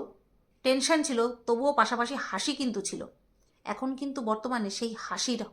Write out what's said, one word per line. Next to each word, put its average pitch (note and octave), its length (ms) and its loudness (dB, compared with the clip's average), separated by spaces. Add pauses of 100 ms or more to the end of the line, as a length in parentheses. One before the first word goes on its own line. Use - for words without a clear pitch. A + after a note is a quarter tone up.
(640)
টেনশন C4+ 400 4
ছিল, A#3+ 240 2 (200)
তবুও C4 260 4
পাশাপাশি A#3+ 420 2
হাসি G#3+ 380 -2
কিন্তু B3 280 -2
ছিল। - 240 -6 (580)
এখন C4 320 -4
কিন্তু C#4 260 -4
বর্তমানে A3 480 0
সেই A3+ 300 -4
হাসির A3 540 -2